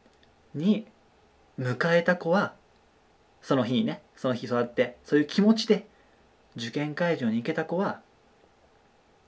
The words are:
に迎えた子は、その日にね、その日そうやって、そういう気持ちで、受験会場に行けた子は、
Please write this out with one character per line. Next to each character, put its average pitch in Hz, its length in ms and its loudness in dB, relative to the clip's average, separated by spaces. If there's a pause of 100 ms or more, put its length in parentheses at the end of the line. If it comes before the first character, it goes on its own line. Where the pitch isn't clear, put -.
(540)
に 202 320 2 (720)
迎 127 360 0
え 170 80 4
た 180 140 2
子 170 140 -4
は、 190 240 0 (840)
そ - 160 0
の 123 80 2
日 120 80 -2
に 113 120 2
ね、 147 180 -6 (120)
そ - 140 -4
の 123 60 0
日 117 120 -8
そ 120 100 -2
う - 40 2
や 120 60 0
っ - 80 -14
て、 - 300 0
そ 147 120 0
う 147 40 6
い - 20 2
う 147 40 0
気 - 140 0
持 220 140 6
ち - 120 -4
で、 190 200 2 (720)
受 117 140 -10
験 147 240 -6
会 170 220 -2
場 123 140 -2
に 113 60 -2
行 117 100 -4
け 156 80 -4
た 160 100 -4
子 170 140 -4
は、 190 220 -4 (1300)